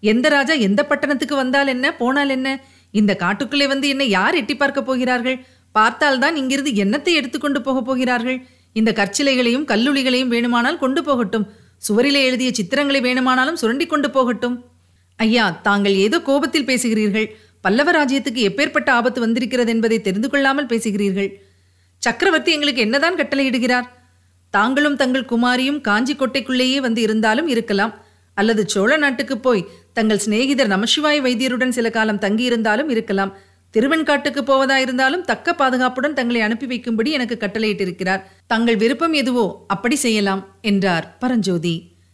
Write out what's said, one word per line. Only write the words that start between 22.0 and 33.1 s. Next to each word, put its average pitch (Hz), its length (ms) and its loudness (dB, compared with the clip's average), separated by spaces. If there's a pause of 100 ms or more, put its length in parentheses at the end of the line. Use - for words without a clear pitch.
எங்களுக்கு 294 280 0
என்னதான் 277 340 2
கட்டளையிடுகிறார்? 254 720 0 (640)
தாங்களும் 269 460 2
தங்கள் 254 280 0
குமாரியும் 247 560 0
காஞ்சி 240 340 0
கோட்டைக்குள்ளேயே 262 600 0
வந்து 233 260 -2
இருந்தாலும் 220 460 2
இருக்கலாம். 220 460 0 (400)
அல்லது 214 340 0
சோழ 214 280 2
நாட்டுக்கு 269 420 -2
போய் 220 280 0 (260)
தங்கள் 214 260 0
சிநேகிதர் 233 500 0
நமசிவாய 294 520 0
வைத்தியருடன் 254 480 0
சில 233 220 -2
காலம் 220 280 0
தங்கியிருந்தாலும் 226 720 0
இருக்கலாம். 196 440 -2 (380)